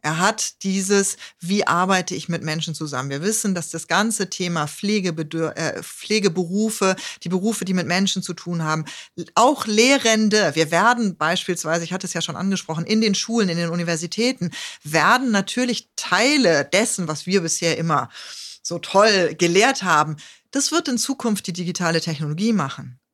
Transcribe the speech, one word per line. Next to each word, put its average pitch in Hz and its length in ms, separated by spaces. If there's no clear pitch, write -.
Er 156 180
hat 214 440
dieses, 196 540
wie 190 260
arbeite 185 480
ich 170 140
mit 170 120
Menschen 160 320
zusammen? 139 360
Wir 139 120
wissen, 208 320
dass 175 160
das - 180
ganze 208 420
Thema 170 360
Pflegebedür-, 165 920
äh, - 260
Pflegeberufe, 190 1120
die 165 60
Berufe, 190 360
die 190 80
mit 180 120
Menschen 185 380
zu 180 100
tun 170 300
haben, 156 220
auch 262 300
Lehrende, 214 880
wir 156 180
werden 214 460
beispielsweise, 170 640
ich 165 80
hatte 185 160
es - 60
ja 165 80
schon 160 160
angesprochen, 170 480
in 220 160
den 214 120
Schulen, 220 360
in 165 80
den 170 140
Universitäten, 175 800
werden 196 480
natürlich 220 680
Teile 202 680
dessen, 185 460
was 151 160
wir 185 160
bisher 165 360
immer 147 320
so 170 160
toll 190 580
gelehrt 190 460
haben, 156 320
das - 200
wird 330 160
in 247 100
Zukunft 226 480
die 185 80
digitale 170 460
Technologie 160 540
machen. 135 460